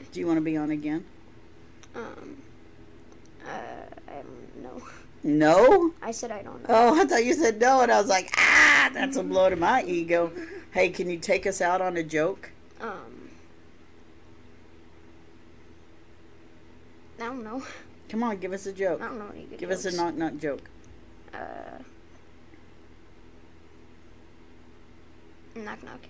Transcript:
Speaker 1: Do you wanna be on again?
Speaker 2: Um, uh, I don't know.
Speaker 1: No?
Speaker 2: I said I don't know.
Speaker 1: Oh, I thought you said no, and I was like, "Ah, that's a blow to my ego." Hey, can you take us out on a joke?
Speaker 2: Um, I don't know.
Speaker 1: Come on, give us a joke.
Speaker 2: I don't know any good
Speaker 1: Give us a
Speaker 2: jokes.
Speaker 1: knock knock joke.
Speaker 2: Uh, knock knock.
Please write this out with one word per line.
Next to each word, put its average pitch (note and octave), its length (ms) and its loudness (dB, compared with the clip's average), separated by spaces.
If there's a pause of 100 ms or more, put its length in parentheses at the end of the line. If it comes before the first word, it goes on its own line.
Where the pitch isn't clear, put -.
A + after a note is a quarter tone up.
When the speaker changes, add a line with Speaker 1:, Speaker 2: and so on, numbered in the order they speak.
(120)
Speaker 1:
Do F3 80 -10
you F3 80 -4
wanna D#3+ 140 2
be D#3 160 -2
on D3+ 140 -2
again? D3+ 340 -4 (920)
Speaker 2:
Um, - 460 -16 (1040)
uh, B2 400 -14 (240)
I - 60 -16
don't B2 460 -18
know. B2 200 -16 (420)
Speaker 1:
No? F#3 760 6
Speaker 2:
I A#3 100 -8
said A3+ 200 -8
I G#3+ 120 -12
don't - 180 -16
know. - 140 2
Speaker 1:
Oh, A#3+ 260 6
I - 40 6
thought A#3 200 2
you F#3+ 80 2
said G#3+ 260 2
no, B3+ 220 6
and A#3+ 100 4
I G#3+ 80 6
was G3+ 80 2
like, F#3 300 2
"Ah, D4 560 6
that's C4+ 240 -4
a F#3 60 -2
blow F#3 260 4
to F#3 60 0
my F#3+ 280 2
ego." E3+ 480 0 (400)
Hey, F#3 180 2
can F3+ 200 -6
you F3 80 -4
take F#3+ 300 -2
us F#3+ 120 -2
out F#3 220 0
on F3+ 160 -4
a E3 60 -2
joke? D#3 480 -4 (280)
Speaker 2:
Um, E3 520 -14 (4000)
I A3+ 40 -12
don't A#3+ 200 -10
know. A#3 200 -10 (460)
Speaker 1:
Come A3+ 140 -4
on, A3 140 -2
give F#3 160 -8
us G3 140 -10
a G3 40 -8
joke. F#3 300 -2
Speaker 2:
I A3+ 60 -8
don't B3+ 120 -12
know G#3 140 -14
any - 120 -18
good - 120 -18
Speaker 1:
Give F3+ 140 -6
us F#3 140 -4
a F#3+ 40 -4
Speaker 2:
jokes. F3 80 -4
Speaker 1:
knock E3+ 180 -2
knock D#3+ 220 -6
joke. C#3+ 320 -8 (640)
Speaker 2:
Uh, - 480 -14 (3750)
knock G#3+ 280 -14
knock. B3+ 260 -18